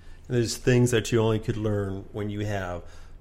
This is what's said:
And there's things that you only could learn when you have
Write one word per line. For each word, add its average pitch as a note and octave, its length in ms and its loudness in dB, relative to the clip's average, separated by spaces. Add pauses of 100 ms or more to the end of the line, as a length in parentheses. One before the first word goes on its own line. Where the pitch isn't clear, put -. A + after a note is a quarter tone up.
(280)
And B2+ 100 0
there's A2+ 200 2
things B2 340 6
that A2 200 0
you A#2 100 4
only A2 180 2
could A2 180 -2
learn G2+ 540 -2
when G#2 180 -6
you G#2 160 -4
have F#2 380 -4 (380)